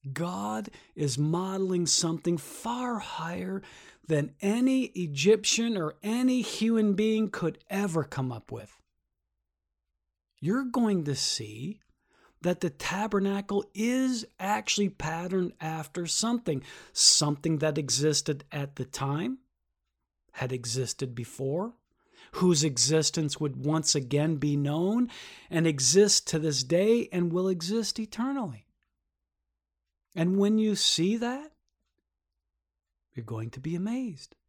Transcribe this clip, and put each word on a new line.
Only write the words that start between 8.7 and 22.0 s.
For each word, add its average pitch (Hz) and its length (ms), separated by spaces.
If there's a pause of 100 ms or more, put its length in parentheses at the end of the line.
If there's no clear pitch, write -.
You're 226 240
going 220 400
to 139 100
see 113 640 (600)
that 180 180
the 175 120
tabernacle 202 1040
is 247 540 (140)
actually 202 480
patterned 175 720
after 160 480
something, 214 560 (280)
something 147 680
that 151 200
existed 143 720
at 139 240
the 127 100
time, 165 540 (960)
had 127 180
existed 120 640
before, 143 600 (580)